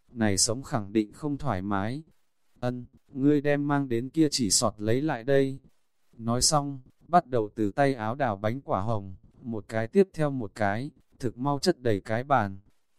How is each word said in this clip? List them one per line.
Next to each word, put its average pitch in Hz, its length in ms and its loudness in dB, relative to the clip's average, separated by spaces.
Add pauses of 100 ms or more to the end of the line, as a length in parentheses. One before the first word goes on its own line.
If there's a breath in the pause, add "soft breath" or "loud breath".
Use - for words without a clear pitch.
(100)
này 107 280 0
sống 117 240 0
khẳng 104 300 -6
định 107 200 0
không 147 260 -6
thoải 120 240 -2
mái. 104 400 -4 (580)
"Ân, 123 260 -4 (260)
ngươi 143 280 4
đem 143 280 2
mang 143 200 0
đến 123 220 -2
kia 156 200 4
chỉ 110 200 0
sọt 107 280 2
lấy 113 240 2
lại 135 220 -4
đây." 135 340 2 (540)
Nói 117 300 -2
xong, 143 380 0 (280)
bắt 170 180 4
đầu 117 280 0
từ 107 160 0
tay 139 240 2
áo 110 200 -4
đào 127 220 0
bánh 110 240 -2
quả 143 200 -2
hồng, 101 360 -4 (260)
một 113 260 -8
cái 113 200 -4
tiếp 190 240 4
theo 151 180 0
một 123 240 -6
cái, 110 360 -2 (280)
thực 117 200 -6
mau 143 200 0
chất 160 220 0
đầy 113 200 2
cái 113 240 -2
bàn. 107 340 2 (400)